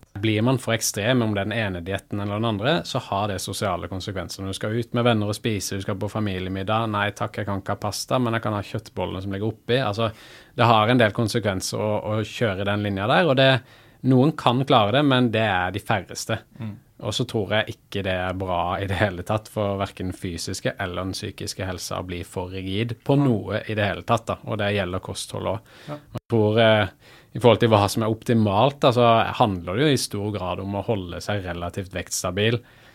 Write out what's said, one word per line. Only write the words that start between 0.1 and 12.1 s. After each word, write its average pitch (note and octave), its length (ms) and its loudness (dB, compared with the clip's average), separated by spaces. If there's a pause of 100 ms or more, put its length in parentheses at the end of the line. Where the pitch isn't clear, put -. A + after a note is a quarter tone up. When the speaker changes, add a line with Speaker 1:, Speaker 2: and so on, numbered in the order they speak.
Speaker 1:
Blir G#2+ 240 2
man C3 140 2
for A#2 160 -2
ekstrem, A2+ 480 0
om G#2+ 140 0
det G2 100 0
er G#2 40 -4
den A2+ 80 -4 (180)
ene F2 80 -8
dietten F#2+ 360 -6
eller G2+ 200 -4
den A2+ 60 0
andre, A#2 380 0
så - 160 -6
har G2+ 280 -2
det F#2+ 120 -4
sosiale F#2 480 -4
konsekvenser. F#2 540 -8
Når F#2+ 60 -6
du F#2+ 60 -6
skal G#2+ 260 -6
ut - 140 -6
med A#2+ 120 2
venner G#2+ 220 2
og G#2 80 -2
spise, G2+ 400 -4
du G2 60 -6
skal G2 140 -6
på G2+ 140 -6
familiemiddag, G2 800 -2
«Nei G#2 220 -2
takk, - 260 -6
jeg G#2+ 80 -4
kan G2 160 -4
ikke - 60 -14
ha G2+ 80 -2
pasta, G#2+ 440 -2
men A#2+ 140 0
jeg A2+ 80 -2
kan A2 120 -4
ha G#2 80 -2
kjøttbollene F#2 600 -6
som G2 100 -8
ligger G#2 220 -4
oppi.» - 260 -2
Altså, A2 320 -2 (440)
det A#2+ 100 6
har A2 240 8
en B2+ 80 6
del A2 140 6
konsekvenser G#2 640 -2
å, G#2+ 260 -2
å G#2+ 220 -2